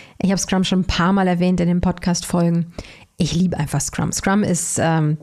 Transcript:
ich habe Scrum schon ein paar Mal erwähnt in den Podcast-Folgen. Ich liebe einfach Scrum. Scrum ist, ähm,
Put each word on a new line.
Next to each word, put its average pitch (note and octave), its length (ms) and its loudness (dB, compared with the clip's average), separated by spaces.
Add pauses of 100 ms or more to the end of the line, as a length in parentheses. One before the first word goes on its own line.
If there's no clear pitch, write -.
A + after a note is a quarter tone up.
(200)
ich F#3 100 0
habe G3 80 0
Scrum F#3+ 260 0
schon F#3 180 0
ein F3+ 40 0
paar F3+ 260 0
Mal G3 160 2
erwähnt F3+ 320 2
in E3+ 80 2
den F3 140 2
Podcast-Folgen. E3+ 920 0 (460)
Ich D#3 160 -2
liebe F3 240 0
einfach C#3+ 240 -2
Scrum. - 300 -4
Scrum G3+ 320 0
ist, F#3 360 -2
ähm, D#3 440 2